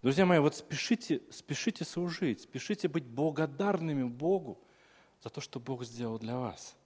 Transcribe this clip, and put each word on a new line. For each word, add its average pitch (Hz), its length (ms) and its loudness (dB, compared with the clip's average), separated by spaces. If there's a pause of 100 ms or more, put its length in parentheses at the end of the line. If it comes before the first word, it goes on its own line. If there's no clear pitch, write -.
Друзья 143 240 6
мои, 180 120 8
вот 147 160 6
спешите, - 760 -2
спешите - 540 -4
служить, 170 580 -2
спешите - 460 -4
быть 151 160 -2
благодарными 151 1000 0
Богу 143 540 -2 (680)
за 117 60 -6
то, - 100 -10
что - 180 -10
Бог 123 260 -6
сделал 117 340 -6
для 113 180 -4
вас. 120 500 -6